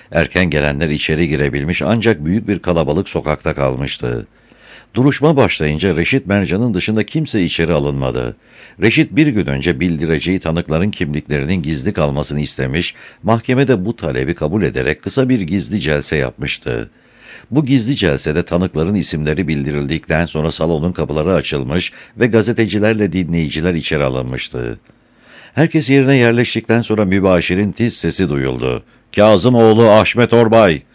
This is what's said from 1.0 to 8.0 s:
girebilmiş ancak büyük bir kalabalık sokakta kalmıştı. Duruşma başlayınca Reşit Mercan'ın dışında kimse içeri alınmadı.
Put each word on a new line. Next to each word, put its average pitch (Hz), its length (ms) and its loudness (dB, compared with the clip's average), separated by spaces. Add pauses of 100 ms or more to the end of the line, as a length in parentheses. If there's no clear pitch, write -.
girebilmiş 71 540 -2
ancak 104 420 0
büyük 95 240 -2
bir 98 100 -2
kalabalık 82 500 0
sokakta 76 460 -4
kalmıştı. 65 720 -4 (680)
Duruşma 139 420 2
başlayınca 82 600 0
Reşit 87 300 -2
Mercan'ın 98 480 0
dışında 107 320 -2
kimse 135 360 -2
içeri 82 300 0
alınmadı. 67 640 -2 (440)